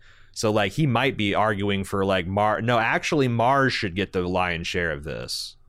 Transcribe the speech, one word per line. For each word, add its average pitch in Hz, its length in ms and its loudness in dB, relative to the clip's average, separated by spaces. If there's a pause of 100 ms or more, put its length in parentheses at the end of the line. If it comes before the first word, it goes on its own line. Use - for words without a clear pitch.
(320)
So, - 180 0
like, 104 220 2
he 156 140 2
might 120 320 2
be 101 160 0
arguing 101 500 0
for, 95 220 -2
like, 95 200 2
Mar-, 101 360 0
no, 120 160 2
actually, 143 500 0
Mars 123 460 2
should 92 200 -4
get 95 200 -2
the 92 120 0
lion's 90 400 0
share 87 240 -2
of 71 140 -6
this. 64 520 -8 (120)